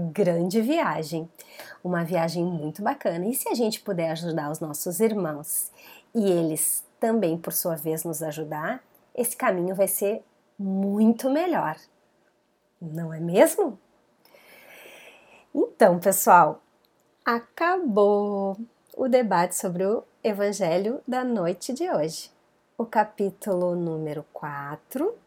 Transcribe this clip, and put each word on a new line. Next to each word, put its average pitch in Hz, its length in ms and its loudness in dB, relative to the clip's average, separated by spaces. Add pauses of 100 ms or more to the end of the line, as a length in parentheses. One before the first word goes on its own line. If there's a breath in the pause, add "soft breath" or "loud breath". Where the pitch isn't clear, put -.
(120)
grande 180 500 2
viagem, 165 680 -2 (540 loud breath)
uma 175 200 -2
viagem 170 420 -2
muito 160 380 -6
bacana. 202 420 -2
E 233 80 -2
se 453 160 -4
a 392 60 0
gente 220 260 0
puder 170 300 -2
ajudar 160 400 -4
os 160 80 -8
nossos 170 400 -6
irmãos 180 720 -2 (420 loud breath)
e 226 100 0
eles 165 600 0 (160)
também, 214 380 0
por 170 160 -8
sua 170 220 -2
vez, 160 280 -4
nos 160 180 -6
ajudar, 156 640 -6 (320)
esse 233 200 -4
caminho 185 380 0
vai 190 140 2
ser 202 360 -2 (340)
muito 202 720 2
melhor. 262 460 0 (1040)
Não 160 320 -8
é 160 80 -10
mesmo? 233 600 4 (1700 loud breath)
Então, 220 460 4
pessoal, 175 640 6 (640)
acabou 208 1300 2 (380)
o 262 120 -2
debate 220 480 4
sobre 185 300 -2
o 214 180 0 (200)
Evangelho 202 840 0
da 254 160 -2
noite 208 500 -2
de 339 160 -4
hoje. 160 420 -4 (460)
O 117 80 -4
capítulo 180 920 -2
número 156 560 -4
quatro 147 840 -6 (120)